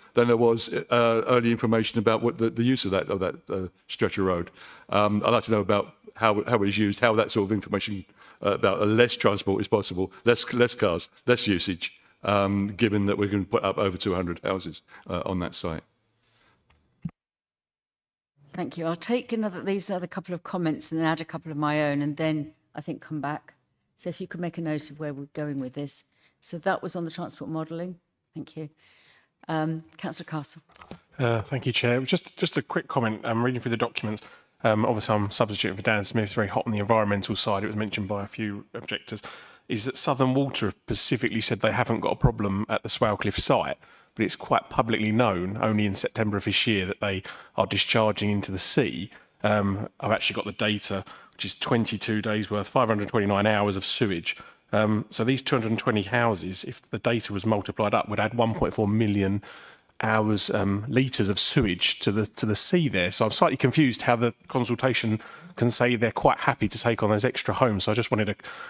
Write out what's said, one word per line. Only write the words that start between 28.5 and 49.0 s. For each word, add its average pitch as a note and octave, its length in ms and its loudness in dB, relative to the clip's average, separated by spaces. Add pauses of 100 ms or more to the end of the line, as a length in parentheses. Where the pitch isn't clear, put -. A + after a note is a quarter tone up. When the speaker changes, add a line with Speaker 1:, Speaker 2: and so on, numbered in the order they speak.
Speaker 2:
you. D#3 100 -10 (800)
Um, D#3+ 360 -2 (120)
Councillor - 300 -10
Castle. D3+ 360 -10 (560)
Speaker 3:
Uh, A#2 220 2
thank B2 240 -6
you, B2 80 -2
Chair. A#2+ 300 2
Just, - 340 -2
just - 220 -2
a C3+ 40 -2
quick - 260 -4
comment. A2 360 0
I'm A#2 180 0
reading B2 180 0
through A#2 100 -4
the A2+ 80 0
documents. A2 440 -4 (400)
Um, A2 220 4
obviously, A2+ 300 2
I'm G#2 160 2
substitute G#2 440 0
for G2+ 80 -12
Dan G#2 220 2
Smith, G#2+ 280 0
very G#2 160 0
hot - 180 -2
on A#2 60 -2
the G#2 60 0
environmental G#2 560 2
side. G2 300 0
It G#2+ 40 -4
was G#2+ 80 -6
mentioned G#2+ 300 -4
by G2+ 160 -4
a G#2 60 -10
few G#2 460 -8
objectors, - 480 -10 (440)
is G#2+ 200 -2
that C3 100 -4
Southern C3 380 2
Water C3+ 320 0
have F#2+ 80 -2 (100)
specifically A2+ 560 0
said G#2+ 200 0
they - 120 2
haven't A2+ 280 0
got - 120 0
a - 40 -2
problem G#2+ 520 0
at G#2+ 140 0
the A2 60 -8
Swalcliffe G#2+ 520 0
site, E2 380 2 (360)
but A2 100 0
it's - 120 -2
quite - 340 0
publicly A2 400 0
known, G#2 500 2
only G#2+ 240 2
in G2 100 0
September G#2 420 -2
of G2 80 -2
this - 220 0
year, G2 200 0
that G2 140 -6
they G2 220 -2 (340)
are - 100 2
discharging G#2 640 2
into G2 220 0
the F#2+ 60 -4
sea. F#2+ 520 0 (320)